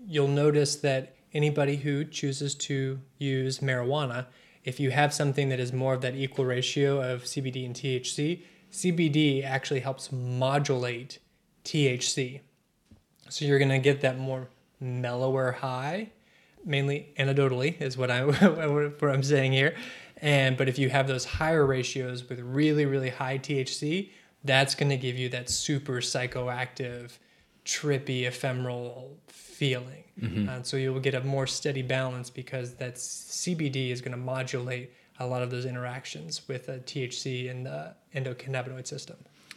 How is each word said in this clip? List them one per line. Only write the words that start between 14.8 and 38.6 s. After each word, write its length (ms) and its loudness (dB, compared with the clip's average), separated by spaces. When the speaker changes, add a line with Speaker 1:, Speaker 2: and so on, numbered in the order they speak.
Speaker 1:
mellower 720 0
high, 580 -6
mainly 520 0
anecdotally 640 2
is 160 -4
what 140 0
I, 140 2
<laughs> 0 -
what 800 4
I'm 200 4
saying 300 4
here. 200 4
And, 400 4
but 100 2
if 100 0
you 120 4
have 180 4
those 160 -2
higher 420 2
ratios 640 -2
with 140 -8
really, 440 4
really 240 0
high 280 -4
T 200 -2
H 200 -4
C, 340 -2
that's 320 6
gonna 220 2
give 200 -2
you 120 -4
that 200 -6
super 520 -2
psychoactive, 1160 -4
trippy, 600 0
ephemeral 960 -4
feeling. 760 -4
Speaker 2:
Mm-hmm. 300 0
Speaker 1:
And 180 -8
so 80 -4
you'll 240 0
get 140 0
a 80 -2
more 260 0
steady 340 -2
balance 480 -4
because 460 -10
that 220 -10
C 580 -6
B 140 -2
D 220 -2
is 100 -6
gonna 160 -8
modulate 720 -6
a 60 -4
lot 180 -2
of 60 -2
those 140 -4
interactions 840 -8
with 160 -8
the 140 -8
T 240 -6
H 180 -6
C 260 -4
and 180 -8
the 300 -10
endocannabinoid 720 -6